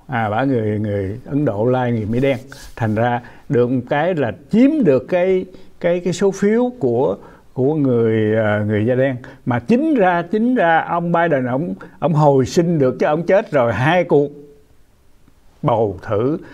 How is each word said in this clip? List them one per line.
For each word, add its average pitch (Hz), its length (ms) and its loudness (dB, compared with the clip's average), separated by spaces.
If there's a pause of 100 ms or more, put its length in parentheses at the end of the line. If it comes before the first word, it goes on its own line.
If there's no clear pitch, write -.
à, 113 220 -2
bà 110 140 -2
người, 110 360 -2
người 101 460 -4
Ấn 147 200 -2
Độ 107 200 -2
Lai, 127 260 0
người 110 140 -4
Mỹ 113 140 -2
đen. 135 180 0 (380)
Thành 110 200 -2
ra 120 260 0 (280)
được 123 200 2
một 127 200 -2
cái 160 260 0
là 127 160 -2 (200)
chiếm 269 320 4
được 131 260 2
cái, 185 360 0 (340)
cái, 175 200 0
cái 175 140 -2
số 196 180 0
phiếu 220 480 2
của, 139 380 0 (360)
của 135 220 0
người, 113 600 2
à, 107 320 0
người 107 180 0
da 123 100 0
đen. 131 200 0 (300)
Mà 120 140 -2
chính 254 340 0
ra, 185 280 2 (100)
chính 233 240 0
ra 165 320 2
ông 170 240 -2
Biden, 165 340 0
ông, 139 280 -4 (260)
ông 143 140 0
hồi 143 320 4
sinh 170 340 0
được 127 200 2
chứ 202 60 0
ông 160 180 0
chết 185 280 0
rồi. 120 220 2
Hai 156 300 2
cuộc 143 280 2 (1300)
bầu 110 400 0
thử, 120 360 -2 (160)